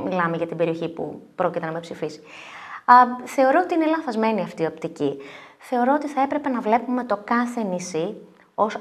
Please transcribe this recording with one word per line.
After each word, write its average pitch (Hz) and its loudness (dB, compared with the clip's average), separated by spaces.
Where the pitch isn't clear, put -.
μιλάμε 170 0
για 165 -4
την 165 -8
περιοχή 165 0
που 151 -8
πρόκειται 170 -2
να 160 -6
με 165 -8
ψηφίσει. - -8
Α, 247 10
θεωρώ 277 4
ότι 359 -4
είναι 320 2
λανθασμένη 226 0
αυτή 175 -6
η 160 2
οπτική. 147 -4
Θεωρώ 247 2
ότι 294 -2
θα 269 -2
έπρεπε 294 0
να 240 -2
βλέπουμε 247 2
το 202 -2
κάθε 240 0
νησί 180 -4
ως 214 0